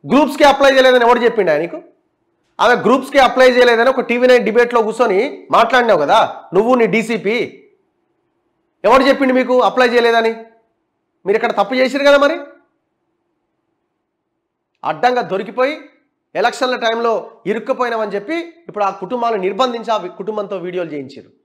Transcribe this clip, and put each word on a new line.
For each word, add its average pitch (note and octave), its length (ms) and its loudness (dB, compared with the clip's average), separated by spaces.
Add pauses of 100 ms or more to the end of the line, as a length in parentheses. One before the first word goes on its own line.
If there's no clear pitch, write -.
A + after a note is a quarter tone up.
గ్రూప్స్కి C4+ 340 2
అప్లై C4+ 300 4
చేయలేదని B3+ 320 4
ఎవడు A#3 140 4
చెప్పిండు A3 320 0
ఆయనకు? E3+ 300 -4 (800)
ఆమె A#3 160 2
గ్రూప్స్కి C4+ 420 0
అప్లై B3+ 340 4
చేయలేదని A#3+ 380 2
ఒక C4 100 -2
టీవీ A#3+ 280 0
నైన్ B3 180 4
డిబేట్లో A#3+ 360 0
కూర్చొని A3 680 -2
మాట్లాడినావు A3+ 480 2
కదా D3+ 420 0 (120)
నువ్వు, A3 220 2
నీ A#3 120 2
డీసీపీ. G#3+ 800 -4 (1200)
ఎవడు B3 200 4
చెప్పిండు C4 300 2
మీకు B3+ 260 2
అప్లై A#3+ 280 2
చేయలేదని? A#3 460 2 (920)
మీరు G3 100 0
ఇక్కడ A3+ 160 -2
తప్పు D4 220 -2
చేసిరు C4 300 -2
కదా. C#4+ 140 4
మరి C#4+ 220 0 (2500)
అడ్డంగా A#3+ 380 -2
దొరికిపోయి A3 560 -6 (580)
ఎలక్షన్ల A#3+ 400 -2
టైంలో A3+ 560 -4 (140)
ఇరుక్కుపోయినామని A3+ 680 -4
చెప్పి G3+ 240 -6 (320)
ఇప్పుడు G3+ 160 -6
ఆ G3 60 -2
కుటుంబాలను A3 520 -6
నిర్బంధించి A3+ 500 -4
ఆ G#3+ 60 -2
వి-, F3+ 120 -8
కుటుంబంతో G3 480 -10
వీడియోలు F3 320 -8
చేయించారు. C#3 400 -14 (160)